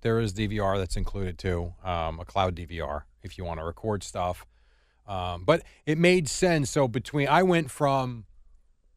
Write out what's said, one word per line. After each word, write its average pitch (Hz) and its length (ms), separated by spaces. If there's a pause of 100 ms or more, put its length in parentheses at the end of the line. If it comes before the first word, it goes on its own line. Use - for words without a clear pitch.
there 113 200
is 107 100
D 107 160
V 104 120
R 98 180
that's 92 180
included 95 420
too, 87 360 (100)
um, 82 380
a - 40
cloud 92 300
D 87 80
V 82 160
R 73 260 (180)
if 95 140
you 92 60
wanna 82 220
record 101 380
stuff. 90 420 (600)
Um, 90 400
but 160 180 (220)
it 156 120
made 175 320
sense. 165 400
So 139 180
between, 135 400
I 160 160
went 165 260
from, 131 560 (720)